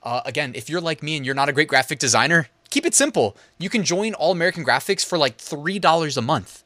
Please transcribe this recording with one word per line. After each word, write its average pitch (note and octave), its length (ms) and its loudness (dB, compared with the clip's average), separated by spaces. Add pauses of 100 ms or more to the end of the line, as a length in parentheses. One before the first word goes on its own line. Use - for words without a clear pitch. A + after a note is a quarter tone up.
Uh, A#2+ 240 -4
again, C#3 300 -4
if B2 160 -10
you're F3 100 -4
like E3 220 -4
me D#3 120 -4
and C#3+ 80 -6
you're C3+ 120 -4
not C#3 140 2
a C#3+ 40 -2
great D3+ 140 4
graphic C3+ 320 0
designer, C#3 480 4 (220)
keep D4 160 -2
it - 80 0
simple. D3+ 440 2 (200)
You F#3+ 120 -8
can G#3+ 160 0
join G3 280 -2
All E3+ 200 0
American E3+ 320 -2
Graphics C#3 400 0
for, F3+ 120 -2
like, C3+ 200 2
three E3+ 420 -6
dollars D#3+ 380 2
a B2 40 -2
month A#2+ 440 -4